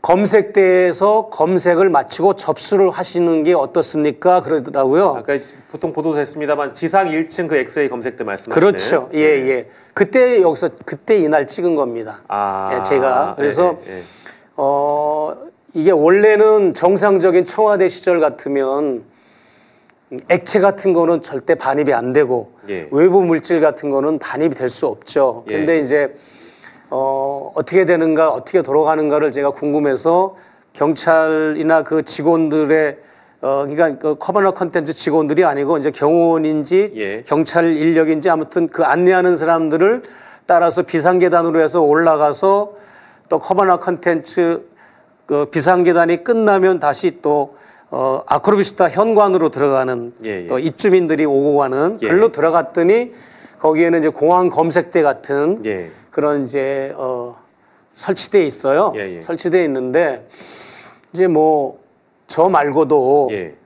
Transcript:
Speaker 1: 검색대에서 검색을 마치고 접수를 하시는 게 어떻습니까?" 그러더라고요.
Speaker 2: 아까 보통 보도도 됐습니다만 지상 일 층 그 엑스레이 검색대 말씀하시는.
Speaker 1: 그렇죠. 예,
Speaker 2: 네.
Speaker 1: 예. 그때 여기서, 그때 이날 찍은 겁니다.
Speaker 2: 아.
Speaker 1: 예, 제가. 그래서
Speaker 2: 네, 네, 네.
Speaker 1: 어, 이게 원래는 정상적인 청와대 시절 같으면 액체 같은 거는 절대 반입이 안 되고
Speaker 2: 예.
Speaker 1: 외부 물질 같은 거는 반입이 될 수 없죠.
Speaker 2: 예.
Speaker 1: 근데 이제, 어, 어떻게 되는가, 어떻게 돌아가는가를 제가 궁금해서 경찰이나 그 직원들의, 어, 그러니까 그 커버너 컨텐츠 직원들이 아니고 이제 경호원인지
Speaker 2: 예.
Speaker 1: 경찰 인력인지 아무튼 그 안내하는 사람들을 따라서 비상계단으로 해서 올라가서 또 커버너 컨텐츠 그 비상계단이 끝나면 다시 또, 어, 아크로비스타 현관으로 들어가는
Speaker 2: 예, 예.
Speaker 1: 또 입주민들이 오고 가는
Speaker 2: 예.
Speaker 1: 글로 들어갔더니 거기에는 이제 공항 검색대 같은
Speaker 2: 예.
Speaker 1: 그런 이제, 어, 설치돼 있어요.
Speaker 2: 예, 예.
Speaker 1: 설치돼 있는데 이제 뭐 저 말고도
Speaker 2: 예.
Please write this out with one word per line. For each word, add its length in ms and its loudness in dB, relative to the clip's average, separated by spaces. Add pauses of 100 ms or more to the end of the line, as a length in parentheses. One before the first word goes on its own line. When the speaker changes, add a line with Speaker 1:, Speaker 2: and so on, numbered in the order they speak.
Speaker 1:
검색대에서 1300 2
검색을 580 2
마치고 460 0
접수를 540 0
하시는 520 -2
게 120 2
어떻습니까?" 840 0
그러더라고요. 800 0
Speaker 2:
아까 180 -4 (360)
보통 200 -8
보도도 240 -4
됐습니다만 580 -4
지상 340 0
일 200 -2
층 200 -6
그 80 0
엑스레이 320 -2
검색대 340 -8
말씀하시는. 320 -8 (180)
Speaker 1:
그렇죠. 420 -2
예, 40 -2 (240)
Speaker 2:
네. 80 -2
Speaker 1:
예. 180 -4 (260)
그때 460 2
여기서, 280 2 (160)
그때 340 -2
이날 300 2
찍은 260 -2
겁니다. 540 -4
Speaker 2:
아. 500 -4
Speaker 1:
예, 60 -4
제가. 520 0
그래서 480 -2
Speaker 2:
네, 60 -16
네, 60 -14
네. 60 -14 (540)
Speaker 1:
어, 760 -2 (400)
이게 160 2
원래는 840 4
정상적인 720 2
청와대 440 0
시절 320 -2
같으면 840 -2 (1300)
액체 320 0
같은 320 2
거는 300 2
절대 340 -4
반입이 360 -2
안 200 -2
되고 400 0 (160)
Speaker 2:
예. 240 -8
Speaker 1:
외부 300 4
물질 380 0
같은 300 0
거는 300 -2
반입이 340 -4
될 140 -6
수 180 -4
없죠. 640 -2
Speaker 2:
예. 80 -6
Speaker 1:
근데 240 0
이제, 340 -2 (760)
어, 680 -4
어떻게 280 0
되는가, 460 2
어떻게 320 -2
돌아가는가를 680 0
제가 180 -2
궁금해서 840 0 (380)
경찰이나 1080 0
그 220 -2
직원들의, 920 0 (420)
어, 280 -2
그러니까 300 -4
그 180 -4
커버너 360 -2
컨텐츠 420 -6
직원들이 500 -2
아니고 340 0
이제 120 -2
경호원인지 1080 0
Speaker 2:
예. 280 -8
Speaker 1:
경찰 520 0
인력인지 540 0
아무튼 380 -2
그 160 -4
안내하는 520 2
사람들을 680 0 (440)
따라서 360 2
비상계단으로 800 2
해서 220 2
올라가서 920 2 (540)
또 120 -2
커버너 400 2
컨텐츠 840 -2 (640)
그 200 -2
비상계단이 760 2
끝나면 560 2
다시 440 -2
또, 340 -2 (340)
어, 360 -2
아크로비스타 640 0
현관으로 600 2
들어가는 600 -2 (120)
Speaker 2:
예, 180 -8
예. 40 -14
Speaker 1:
또 120 -4
입주민들이 680 0
오고 340 2
가는 440 -2
Speaker 2:
예. 60 -2
Speaker 1:
글로 240 2
들어갔더니 800 0 (480)
거기에는 400 2
이제 80 0
공항 420 2
검색대 520 0
같은 600 -2
Speaker 2:
예. 260 -6 (200)
Speaker 1:
그런 340 -2
이제, 520 -6
어, 400 -8 (560)
설치돼 520 0
있어요. 520 0
Speaker 2:
예, 220 -10
예. 40 -16
Speaker 1:
설치돼 440 -2
있는데 600 -2 (840)
이제 140 0
뭐 580 0 (420)
저 220 2
말고도 840 2
Speaker 2:
예. 220 -8 (120)